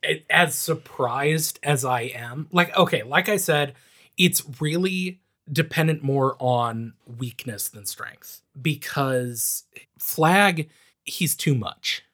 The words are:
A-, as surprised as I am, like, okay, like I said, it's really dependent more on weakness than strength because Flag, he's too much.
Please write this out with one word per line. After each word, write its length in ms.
A-, 240
as 240
surprised 1080
as 220
I 180
am, 500
like, 240
okay, 260
like 260
I 80
said, 380
it's 260
really 600
dependent 500
more 360
on 560
weakness 500
than 180
strength 540
because 1040
Flag, 680
he's 320
too 180
much. 480